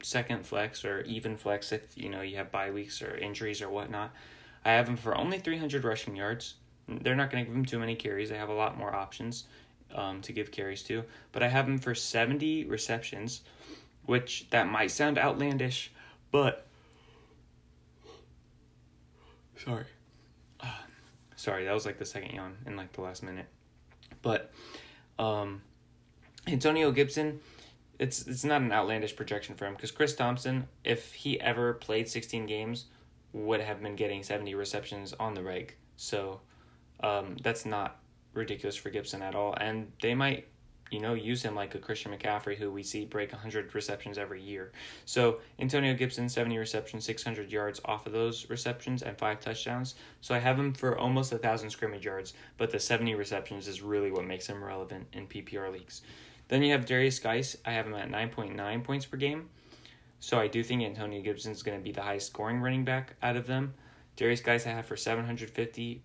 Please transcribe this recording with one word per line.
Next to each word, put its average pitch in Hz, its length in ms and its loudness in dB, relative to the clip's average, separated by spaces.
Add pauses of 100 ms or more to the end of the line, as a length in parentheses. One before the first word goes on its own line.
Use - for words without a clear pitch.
second 120 400 0
flex 107 400 -2
or 98 180 -2
even 110 360 -4
flex 104 340 -2
if, - 240 -4
you - 140 -8
know, 95 120 -6
you 98 160 -6
have 98 140 -4
bye 98 200 -2
weeks 101 320 -6
or - 120 -6
injuries 101 460 -4
or 101 80 -4
whatnot. 104 420 -4 (540)
I 113 60 8
have 120 180 8
him 120 80 0
for 110 180 0
only 185 220 2
three 165 200 0
hundred 143 260 0
rushing 110 320 0
yards. 104 400 -4 (320)
They're 127 280 2
not 139 140 4
gonna 123 160 0
give 117 80 -6
him 131 120 2
too 123 120 0
many 113 180 0
carries. 107 340 -2
They 107 80 -4
have 107 120 -4
a 107 40 0
lot 107 240 2
more 104 160 -2
options, 110 520 -4 (480)
um, 95 280 -4
to 101 120 -10
give 104 180 -4
carries 98 320 -4
to. 113 200 -2 (280)
But 117 120 0
I 120 40 8
have 127 200 6
him 135 100 4
for 127 160 0
seventy 147 720 2
receptions, 113 760 -4 (640)
which - 440 2
that 110 180 6
might 107 240 4
sound 147 280 4
outlandish, 135 720 2 (400)
but 139 340 6 (3000)
sorry. 123 220 -4 (720)
<sighs> 123 60 -10 (720)
Sorry, 95 300 -2
that 98 80 2
was, 107 120 0
like, 101 120 -4
the 101 80 -6
second - 260 -8
yawn 95 340 -8
in, 101 100 -6
like, 92 180 -10
the 98 80 -8
last 90 220 -8
minute. 92 240 -8 (760)
But, - 300 2 (640)
um, 104 440 0 (840)
Antonio 151 440 6
Gibson, 143 480 2 (580)
it's, - 300 -2
it's 127 160 -4
not 147 180 4
an 120 100 2
outlandish 107 440 2
projection 104 400 -4
for 101 100 -4
him 101 100 -4
'cause - 160 -8
Chris 143 240 4
Thompson, 127 520 0 (160)
if - 300 0
he - 260 -2
ever 120 340 4
played 117 360 0
sixteen 113 360 -4
games, 107 400 -4 (480)
would 107 280 2
have 107 200 -4
been 104 140 -4
getting 101 280 0
seventy 101 320 -2
receptions 101 580 -4
on 110 200 -2
the 95 80 -4
reg. 92 340 -6 (200)
So, 98 460 -4 (580)
um, 101 420 0
that's 113 240 0
not 104 340 -2 (340)
ridiculous 104 420 -2
for - 140 -6
Gibson 98 320 -4
at 95 120 -4
all. 101 200 2
And 110 380 -2 (100)
they 117 120 4
might, 135 340 2 (420)
you 107 100 -4
know, 110 140 0
use 117 280 0
him 107 140 -2
like 101 200 -4
a 95 40 -6
Christian 107 320 -4
McCaffrey, 104 460 -2
who 104 120 -2
we 98 140 -6
see 104 220 -4
break 104 280 -2
a 101 40 -8
hundred 104 360 -4
receptions 104 440 -4
every 98 240 -6
year. 95 300 -8 (340)
So 120 340 6 (180)
Antonio 135 360 4
Gibson, 123 340 0
seventy 117 300 2
receptions, 110 480 -2
six - 180 -4
hundred 107 280 -6
yards 104 340 0
off 107 220 -2
of 104 60 -6
those 113 360 0
receptions 123 540 -2
and 104 140 -6
five 107 220 0
touchdowns. 120 560 -4 (260)
So 127 140 0
I 120 40 4
have 127 200 6
him 139 140 4
for 131 240 2
almost 131 340 4
a 117 60 2
thousand 110 320 2
scrimmage 104 360 -4
yards, 95 280 -4 (240)
but 113 140 2
the 104 80 2
seventy 113 360 2
receptions 101 520 -2
is 95 140 -6
really 101 300 2
what 90 140 0
makes 92 220 -6
him 101 160 -6
relevant 95 500 -8
in 98 140 -10
P 98 160 -10
P 104 140 -8
R 95 120 -4
leagues. 92 320 -10 (480)
Then 135 140 6
you 143 100 8
have 131 120 6
Darius 127 340 4
Geis. 120 360 0 (100)
I 117 60 -2
have 113 160 0
him 107 60 -4
at 101 160 -4
nine 113 200 0
point 104 240 -4
nine 104 280 -2
points 139 240 -2
per - 100 -10
game. 147 340 0 (680)
So - 180 2
I 110 100 6
do 113 140 0
think 123 220 2
Antonio 104 380 -4
Gibson 104 320 -2
is 95 100 -10
gonna 101 160 -2
be 101 140 -6
the 98 100 -4
highest 101 240 -2
scoring 113 320 0
running 127 240 2
back 131 400 -2
out 123 140 4
of 123 100 -4
them. 135 260 0 (440)
Darius 120 240 4
Geis 120 260 4
I 113 40 0
have 113 140 -2
for 107 120 -6
seven 117 280 0
hundred 117 240 -4
fifty 117 560 -4